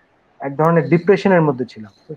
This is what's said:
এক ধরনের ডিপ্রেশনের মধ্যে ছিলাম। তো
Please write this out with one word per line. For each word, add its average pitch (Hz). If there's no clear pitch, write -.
এক 139
ধরনের 156
ডিপ্রেশনের 180
মধ্যে 131
ছিলাম। 110
তো 156